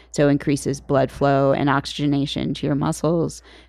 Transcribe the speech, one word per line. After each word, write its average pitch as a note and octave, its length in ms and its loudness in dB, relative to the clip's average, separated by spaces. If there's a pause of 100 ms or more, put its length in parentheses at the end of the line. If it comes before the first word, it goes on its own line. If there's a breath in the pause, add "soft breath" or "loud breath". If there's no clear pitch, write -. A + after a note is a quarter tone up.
(120)
So D3 160 4
increases C#3 540 0
blood C3+ 300 0
flow C#3 420 2
and C#3+ 160 0
oxygenation C#3+ 880 -2
to - 100 -6
your D3 100 0
muscles, D#3 680 -2 (260 loud breath)